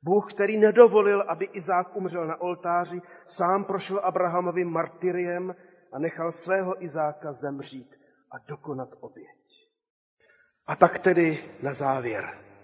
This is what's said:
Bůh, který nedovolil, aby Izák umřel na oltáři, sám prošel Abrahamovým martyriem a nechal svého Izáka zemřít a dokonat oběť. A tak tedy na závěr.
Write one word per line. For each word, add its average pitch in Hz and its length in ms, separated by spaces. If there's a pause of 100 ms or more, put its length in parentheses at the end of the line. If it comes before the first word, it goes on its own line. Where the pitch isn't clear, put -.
Bůh, 196 320
který 208 220
nedovolil, 208 720
aby 170 160
Izák 180 520
umřel 175 300
na 160 140
oltáři, 175 640 (240)
sám 190 380
prošel 190 380
Abrahamovým 180 680
martyriem 175 880 (380)
a 131 60
nechal 165 340
svého 185 520
Izáka 151 480
zemřít 139 640 (340)
a - 80
dokonat 143 500 (120)
oběť. - 460 (1200)
A 151 100
tak - 220
tedy 165 460 (180)
na 139 120
závěr. 127 720 (160)